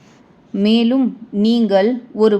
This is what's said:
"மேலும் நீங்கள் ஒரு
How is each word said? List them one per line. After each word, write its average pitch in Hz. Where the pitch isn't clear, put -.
"மேலும் 233
நீங்கள் 214
ஒரு 214